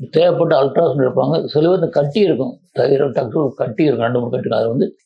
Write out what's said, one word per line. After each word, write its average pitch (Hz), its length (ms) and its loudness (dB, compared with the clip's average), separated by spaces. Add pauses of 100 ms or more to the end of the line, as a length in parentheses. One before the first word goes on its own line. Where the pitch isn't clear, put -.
(120)
தேவைப்பட்ட 160 500 2
அல்ட்ராசவுண்ட் 139 440 0
எடுப்பாங்க. 135 300 0 (100)
சில 151 220 0
பேர் 180 80 4
இந்த 165 120 0
கட்டி 147 320 -2
இருக்கும், 135 340 0 (260)
தைராய்டு 139 380 2
டக்ஸ் 131 380 -2
கட்டி 127 280 -2
இருக்கும், 120 220 2
ரெண்டு 123 140 0
மூணு 117 120 -4
கட்டி - 160 -4
இருக்கும். 113 140 0
அதை 113 80 -2
வந்து 131 180 0 (180)